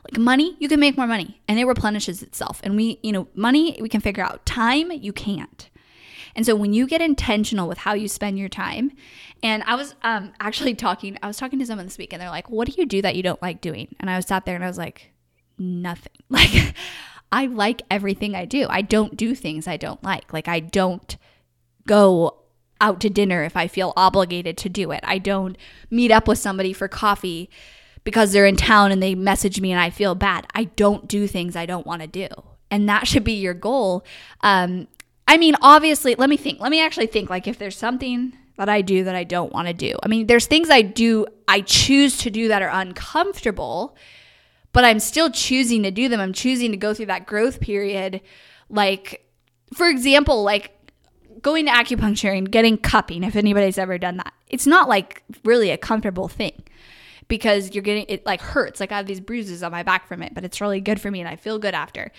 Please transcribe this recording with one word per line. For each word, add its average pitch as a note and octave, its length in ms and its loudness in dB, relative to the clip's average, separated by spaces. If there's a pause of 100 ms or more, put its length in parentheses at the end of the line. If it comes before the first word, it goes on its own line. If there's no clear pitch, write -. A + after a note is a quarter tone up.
(100)
like, A3+ 80 -6
money, C4+ 400 2
you D4+ 100 -4
can D4 120 4
make C#4 160 4
more B3+ 100 0
money G3+ 400 -4
and G#3+ 120 2
it B3 60 2
replenishes G#3+ 580 -2
itself. - 420 -10
And G3+ 120 -2
we, A3+ 260 0
you G#3+ 100 -4
know, F#3+ 220 -4
money, C4+ 460 2
we A3 80 -8
can G#3+ 120 0
figure G3+ 240 -4
out. - 200 -8
Time, C4+ 460 0
you A3+ 220 -8
can't. - 580 -10 (640)
And A3 100 -2
so A3+ 120 4
when G#3 180 0
you B3 120 2
get E4 140 0
intentional G#3+ 680 0
with F#3+ 100 -8
how G#3 160 -4
you G#3 140 -4
spend G3 300 -6
your G3 100 -6
time, A3 420 -6 (520)
and A3 220 -2
I A#3+ 120 -2
was, C#4 260 -10
um, G#3+ 380 -4
actually A3 340 -4
talking, G3+ 480 -6
I G3+ 60 -10
was G#3 80 -12
talking C4 240 -6
to B3 60 -4
someone G3+ 200 -8
this - 120 -16
week - 140 -16
and E3+ 80 -12
they're F3+ 100 -12
like, E3+ 200 -12
"What A#3 180 -2
do - 80 -10
you F4+ 80 0
do G3 180 -2
that F#3 140 0
you F#3 60 -2
don't F3+ 180 -4
like F3 200 -8
doing?" - 400 -10
And F#3+ 100 -4
I F#3 60 -2
was F#3 100 -4
sat F#3+ 180 -2
there F#3 100 -6
and F3 100 -8
I F#3 40 -6
was F3 100 -10
like, - 340 -14 (440)
"Nothing." F3+ 600 -8
<laughs> - 120 -20
Like, - 460 2 (600)
I C4 120 0
like A3+ 340 -2 (100)
everything G3+ 440 -4
I F3+ 100 -8
do. B3+ 240 -2
I F#3+ 140 -2
don't G#3+ 340 0
do A3+ 180 -2
things D#3 320 -8
I E3+ 120 -6
don't - 260 -12
like. F#3+ 300 -8
Like, D#3+ 140 -8
I E3+ 120 -2
don't F#3 560 -2 (680)
go F#3+ 560 6 (360)
out G#3 220 2
to A3 80 0
dinner F#3 340 0
if E3+ 140 -6
I F3 120 0
feel F#3 280 -4
obligated F3 640 2
to G3+ 100 -8
do F3+ 220 -6
it. D3 120 -8
I F#3+ 140 -2
don't G3 400 -4 (340)
meet A#3+ 200 4
up A3 180 6
with G#3+ 100 2
somebody F#3+ 360 -4
for G3 140 -6
coffee F#3+ 600 -4 (560)
because G#3 280 2
they're G3+ 120 8
in G3 120 6
town G3+ 360 6
and F#3+ 100 2
they F#3+ 120 0
message F#3+ 480 0
me F#3 100 0
and F3+ 80 2
I F3 80 2
feel F#3 260 0
bad. F#3+ 400 -2
I A3 100 -2
don't G#3 440 0
do G3+ 180 -2
things F3 300 -6
I E3+ 80 -6
don't F3 220 -8
wanna E3 200 -10
do. F3+ 220 -10 (420)
And G#3 200 2
that G#3+ 160 2
should A3 180 2
be A3+ 80 0
your F#3+ 220 -4
goal. G3+ 500 -2 (380)
Um, F3+ 460 2 (380)
I D#4 120 8
mean, D#4+ 240 6
obviously, D4 540 8
let C4 120 4
me D4 80 4
think. - 240 -6
Let A#3+ 100 -2
me D#4+ 140 2
actually C#4 220 -2
think, G3+ 240 -4
like, F#3 180 -6
if - 100 -8
there's G3+ 200 -10
something B3 580 -4 (220)
that G3+ 100 -2
I G#3 140 2
do F#3 220 0
that F#3 100 -4
I F3 100 -4
don't F3 300 -4
wanna F3 180 -4
do. - 300 -6
I - 60 -2
mean, A3 180 0
there's A#3 180 6
things D#4+ 240 2
I C4 140 10
do, A3 440 2 (220)
I G3+ 140 4
choose C#4 560 4
to A#3+ 120 -4
do A3 180 -2
that G3+ 120 2
are F3+ 80 -2
uncomfortable, F#3+ 1300 -4 (800)
but B3 120 8
I'm A3 140 6
still D#4 300 0
choosing A#3+ 520 0
to F#3+ 80 -2
do A#3 180 0
them. A#3 100 0
I'm F#3+ 140 -4
choosing A#3+ 380 -2
to G3 80 -4
go G#3 160 -2
through A3 120 -10
that F#3 200 -6
growth A3+ 340 -2
period. G3 640 -4 (480)
Like, G3 520 -2 (520)
for E4+ 120 2
example, C#4 580 4
like, G3+ 280 -2 (680)
going D4+ 240 0
to C4 60 2
acupuncture G#3+ 600 0
and F#3+ 160 -4
getting A3+ 280 4
cupping, F3+ 440 0
if G3 140 -4
anybody's G3+ 400 2
ever F#3 220 -4
done F3+ 180 -6
that. - 160 -12 (160)
It's - 180 -4
not, D#4+ 220 6
like, - 360 0 (200)
really A3 260 4
a D#3 60 0
comfortable G#3+ 500 -4
thing - 360 -8 (680)
because G3+ 460 0
you're G3+ 80 -4
getting, G#3 260 -2
it, G3 160 -6
like, G3 160 -4
hurts. - 400 -4
Like, G3 120 -6
I G3+ 40 -4
have G3 100 -6
these F#3+ 140 -8
bruises G3 420 -10
on E3+ 100 -8
my F3 100 -8
back F#3 240 -4
from F3 160 -12
it, - 120 -12
but F#3 80 -10
it's F3+ 160 -10
really G3+ 220 -2
good G#3 220 -4
for G3+ 80 -8
me F#3+ 100 -8
and E3+ 80 -10
I D3+ 80 -12
feel G#3+ 220 -8
good G3+ 160 -6
after. - 440 -10